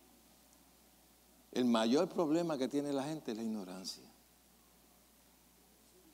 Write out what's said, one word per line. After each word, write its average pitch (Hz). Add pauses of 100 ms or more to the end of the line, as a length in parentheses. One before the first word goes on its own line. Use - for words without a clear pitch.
(1500)
El 123
mayor 120
problema 165
que 127
tiene 143
la 135
gente 147
es 107
la 113
ignorancia. 92 (2000)